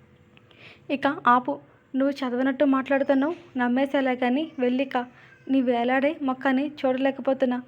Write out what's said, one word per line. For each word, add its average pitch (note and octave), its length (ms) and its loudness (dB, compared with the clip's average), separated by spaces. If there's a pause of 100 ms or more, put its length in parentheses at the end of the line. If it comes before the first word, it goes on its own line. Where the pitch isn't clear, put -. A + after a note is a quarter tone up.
(920)
"ఇక C#4 160 -2 (200)
ఆపు, B3+ 340 2 (360)
నువ్వు C#4 160 2
చదవనట్టు C4+ 520 -2
మాట్లాడుతున్నావు. C4+ 720 2 (220)
నమ్మేసేలా C4 580 0
కానీ B3+ 440 -2
వెళ్ళిక B3+ 380 0 (540)
నీ C4+ 100 4
వేలాడే B3+ 640 0
మొక్కని C4 460 0
చూడలేకపోతున్నా. C4 1000 0